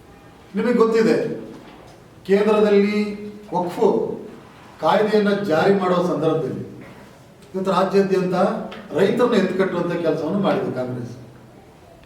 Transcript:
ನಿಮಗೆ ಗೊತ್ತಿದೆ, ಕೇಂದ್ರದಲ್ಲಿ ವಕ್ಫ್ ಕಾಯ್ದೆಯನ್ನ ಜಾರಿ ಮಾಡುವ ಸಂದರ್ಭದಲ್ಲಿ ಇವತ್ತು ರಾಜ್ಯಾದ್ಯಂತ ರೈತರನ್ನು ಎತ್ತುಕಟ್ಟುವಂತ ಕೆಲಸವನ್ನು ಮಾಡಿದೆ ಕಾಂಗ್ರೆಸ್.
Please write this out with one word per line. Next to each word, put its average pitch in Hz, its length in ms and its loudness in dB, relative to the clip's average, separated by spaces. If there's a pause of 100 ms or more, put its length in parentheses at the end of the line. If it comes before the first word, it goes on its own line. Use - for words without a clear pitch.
(560)
ನಿಮಗೆ 233 280 2
ಗೊತ್ತಿದೆ, 220 340 4 (1120)
ಕೇಂದ್ರದಲ್ಲಿ 208 680 4 (560)
ವಕ್ಫ್ 180 280 -2 (1000)
ಕಾಯ್ದೆಯನ್ನ 202 500 2 (180)
ಜಾರಿ 185 300 4
ಮಾಡುವ 180 200 2 (120)
ಸಂದರ್ಭದಲ್ಲಿ 151 500 -2 (920)
ಇವತ್ತು 190 160 -2
ರಾಜ್ಯಾದ್ಯಂತ 185 600 2 (600)
ರೈತರನ್ನು 220 420 2
ಎತ್ತುಕಟ್ಟುವಂತ 175 580 0
ಕೆಲಸವನ್ನು 170 460 -2
ಮಾಡಿದೆ 139 320 -2
ಕಾಂಗ್ರೆಸ್. 123 460 -8 (880)